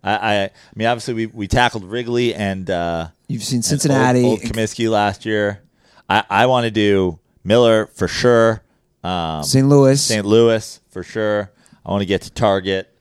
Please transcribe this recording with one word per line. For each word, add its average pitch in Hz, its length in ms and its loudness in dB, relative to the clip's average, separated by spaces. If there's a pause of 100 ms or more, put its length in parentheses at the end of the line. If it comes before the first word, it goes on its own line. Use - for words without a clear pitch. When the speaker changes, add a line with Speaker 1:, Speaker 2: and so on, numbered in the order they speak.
Speaker 1:
I, 98 100 -2
I, 107 200 0 (100)
I 98 60 -6 (240)
mean, 110 120 -4
obviously, 120 280 -2
we, 113 120 -4
we 107 220 -10
tackled 117 360 0
Wrigley 120 500 -2
and, 95 360 -6
uh, 85 380 -4 (200)
Speaker 2:
You've 120 140 -8
seen - 160 -4
Speaker 1:
and 117 60 -4
Speaker 2:
Cincinnati. 131 580 2
Speaker 1:
Old, 110 180 0
Old 117 120 -10
Comiskey 113 380 -4
last 104 360 0
year. 104 360 -2 (460)
I, 104 220 2
I 117 160 4
wanna 123 240 0
do 101 480 2 (240)
Miller 110 440 4
for - 200 -6
sure. 113 560 2 (400)
Um, 82 420 -6
Speaker 2:
Saint 135 240 2
Louis. 139 320 6
Speaker 1:
Saint 107 260 -2
Louis 113 540 2 (100)
for 92 120 -12
sure. 104 480 -4 (340)
I - 60 -12
wanna 101 140 -2
get 92 180 -2
to - 80 -18
Target. 95 720 -2